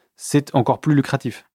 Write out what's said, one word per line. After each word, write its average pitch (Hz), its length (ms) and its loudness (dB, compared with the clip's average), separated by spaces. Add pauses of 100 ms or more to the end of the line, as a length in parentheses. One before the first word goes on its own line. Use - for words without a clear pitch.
(240)
c'est - 300 0
encore 123 280 0
plus 156 120 2
lucratif. 135 600 -2